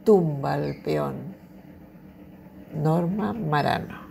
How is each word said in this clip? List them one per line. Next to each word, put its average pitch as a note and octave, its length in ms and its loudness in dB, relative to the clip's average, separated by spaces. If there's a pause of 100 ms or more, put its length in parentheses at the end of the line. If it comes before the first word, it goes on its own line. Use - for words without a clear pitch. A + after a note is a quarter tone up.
tumba D3 520 6
al C#3+ 280 -2
peón. D3 320 0 (1600)
Norma E3+ 560 2
Marano. D3+ 680 -2 (100)